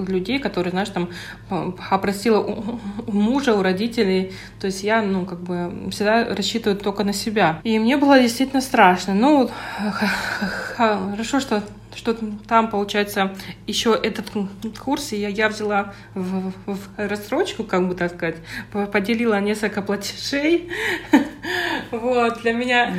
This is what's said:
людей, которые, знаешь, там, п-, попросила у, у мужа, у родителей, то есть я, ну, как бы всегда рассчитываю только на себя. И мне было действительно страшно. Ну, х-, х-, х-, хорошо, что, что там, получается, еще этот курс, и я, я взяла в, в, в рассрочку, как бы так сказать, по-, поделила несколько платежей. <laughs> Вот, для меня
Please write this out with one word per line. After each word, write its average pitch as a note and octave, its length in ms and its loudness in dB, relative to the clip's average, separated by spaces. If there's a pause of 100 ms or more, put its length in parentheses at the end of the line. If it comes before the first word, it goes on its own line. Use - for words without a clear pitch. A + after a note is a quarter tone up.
(100)
людей, F#3+ 300 0
которые, F3+ 320 -2
знаешь, F#3+ 160 -2
там, F3 200 -2 (400)
п-, F3+ 240 -4 (180)
попросила G3 500 2
у, A3+ 380 -4 (280)
у A3 60 -6
мужа, A3+ 420 4
у G3+ 80 4
родителей, F#3+ 680 2 (280)
то - 60 -4
есть F#3+ 160 -4
я, G#3+ 200 2
ну, F#3+ 220 0
как F3+ 160 -8
бы F3 300 -4 (220)
всегда G#3+ 320 4 (100)
рассчитываю G3+ 420 0
только G3+ 280 -2
на G3+ 80 0
себя. G3+ 500 2
И A3 160 2
мне A#3 180 4
было C#4 240 8
действительно B3+ 400 2
страшно. G3 540 6
Ну, B3+ 340 6
х-, - 440 -6
х-, G#3 140 -2 (680)
х-, G#3 360 2
хорошо, A3+ 260 -2
что, A3+ 240 0 (320)
что A3+ 220 -2 (320)
там, A3+ 220 4
получается, G3+ 600 0 (380)
еще G#3+ 260 2
этот A3 380 -4 (520)
курс, C#4+ 280 -4
и G#3+ 40 -4
я, G3+ 120 -2
я G#3+ 200 0
взяла G#3 440 -2 (220)
в, F#3 380 -4 (140)
в, G3+ 100 -4
в G3+ 320 -8
рассрочку, A3 540 -4
как F#3 240 0
бы F3 80 -2
так F3 200 -2
сказать, E3 220 -4 (360)
по-, G3+ 140 -2
поделила G#3+ 540 2
несколько G#3 420 -2
платежей. C#4+ 880 -2 (420)
<laughs> C#4 80 8 (720)
Вот, A#3 500 0
для A#3 100 2
меня A#3+ 460 2